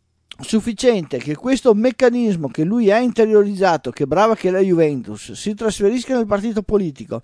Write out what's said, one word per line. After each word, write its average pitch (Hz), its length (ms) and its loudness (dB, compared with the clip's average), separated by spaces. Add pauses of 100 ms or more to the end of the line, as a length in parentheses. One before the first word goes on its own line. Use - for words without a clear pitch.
(400)
sufficiente 214 800 -2
che 135 160 -6
questo 247 400 2
meccanismo 233 720 0
che 151 140 -4
lui 202 300 2
ha 220 60 4
interiorizzato, 208 920 2
che 143 160 -4
brava 208 300 2
che 185 120 -2
è - 40 0
la 185 80 2
Juventus, 151 720 0
si 208 200 -6
trasferisca 226 600 -2
nel 233 120 0
partito 208 360 -2
politico, 147 600 -4